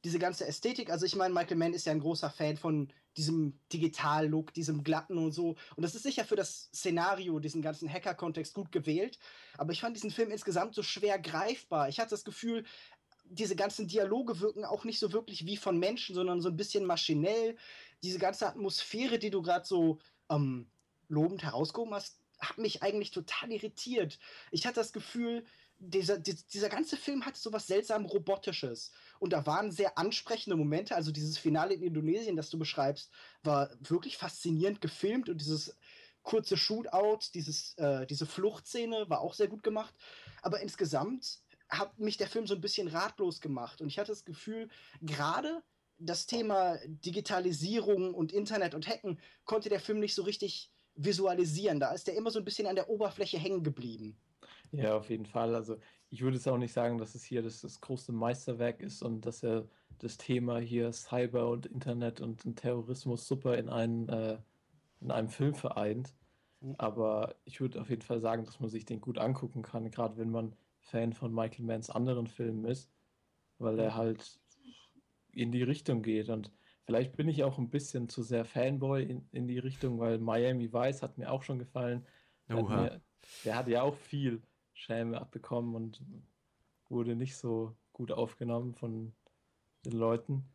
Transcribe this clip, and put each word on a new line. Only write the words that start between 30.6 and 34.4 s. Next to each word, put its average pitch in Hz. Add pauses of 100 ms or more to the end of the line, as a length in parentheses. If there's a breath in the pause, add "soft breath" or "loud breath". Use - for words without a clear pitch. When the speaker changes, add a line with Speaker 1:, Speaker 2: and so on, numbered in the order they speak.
Speaker 1:
also 156
dieses 151
Finale 165
in 170
Indonesien, 175
das 156
du 165
beschreibst, 143 (320 loud breath)
war 143 (100)
wirklich 170
faszinierend 175